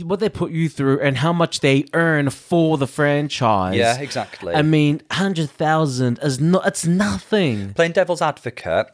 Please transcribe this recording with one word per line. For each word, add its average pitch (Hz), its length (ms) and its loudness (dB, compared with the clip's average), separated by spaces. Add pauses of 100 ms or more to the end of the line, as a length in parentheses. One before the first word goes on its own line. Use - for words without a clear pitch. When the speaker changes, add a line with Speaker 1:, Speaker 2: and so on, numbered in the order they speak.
Speaker 1:
what 180 160 -4
they 220 100 0
put - 220 -6
you 160 180 -2
through 135 300 0
and 135 180 0
how 160 160 0
much 170 280 -2
they 139 320 4
earn 160 360 2
for 160 480 2
the 135 80 0
franchise. 127 920 0
Speaker 2:
Yeah, 117 220 2
exactly. 110 540 -8
Speaker 1:
I 151 80 2
mean, 151 480 2
hundred 165 400 -2
thousand 139 720 0
is 135 180 -2
not, 175 280 2
it's - 180 -4
nothing. 175 880 -2
Speaker 2:
Playing 170 200 0
devil's 175 280 0
advocate, 110 720 -2